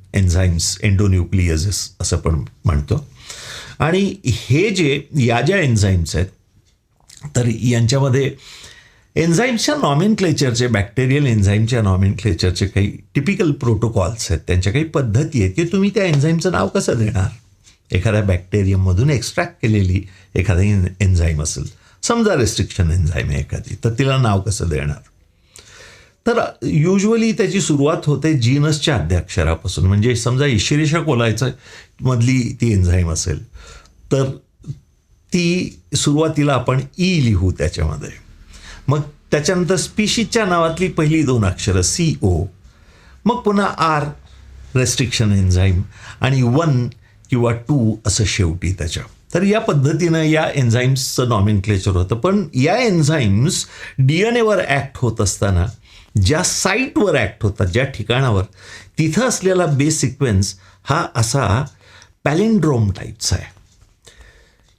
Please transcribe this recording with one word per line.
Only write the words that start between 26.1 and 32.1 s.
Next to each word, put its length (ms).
तर 120
usually 760
त्याची 240
सुरुवात 440
होते 280
जीनसच्या 640
आद्याक्षरापासून. 920
म्हणजे 300
समजा 300
इशिरेशा 540
कोलायचा 480
मधली 600